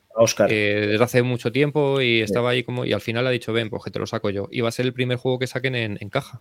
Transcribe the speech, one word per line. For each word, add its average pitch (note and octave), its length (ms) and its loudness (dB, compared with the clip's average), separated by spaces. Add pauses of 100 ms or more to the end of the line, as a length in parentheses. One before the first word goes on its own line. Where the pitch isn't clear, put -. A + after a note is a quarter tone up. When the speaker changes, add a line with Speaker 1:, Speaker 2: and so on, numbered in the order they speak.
(160)
Speaker 1:
A A2+ 60 4
Óscar. A2 280 6
Speaker 2:
eh, G#2 420 2
desde G#2+ 120 4
hace B2 200 4
mucho B2 280 -2
tiempo C#3 500 2
y A#2+ 160 4
Speaker 1:
Sí. A2 40 4
Speaker 2:
estaba A#2+ 300 0
ahí B2+ 120 0
como, B2 220 -4
y - 80 0
al G#2 80 0
final A#2 240 -2
ha B2+ 60 2
dicho, A#2+ 200 -4
"Ven, A2+ 180 0
pues G#2 140 -8
que - 60 -10
te F#2+ 100 -8
lo G2+ 60 -2
saco A2 240 -4
yo". G2 220 -4
Y B2 100 -4
va A#2 80 0
a - 20 0
ser B2 140 -2
el B2+ 80 -2
primer B2 240 -2
juego B2+ 220 -2
que B2+ 80 -2
saquen C3 280 -4
en, A2 240 -4
en G2+ 100 -12
caja, - 320 -6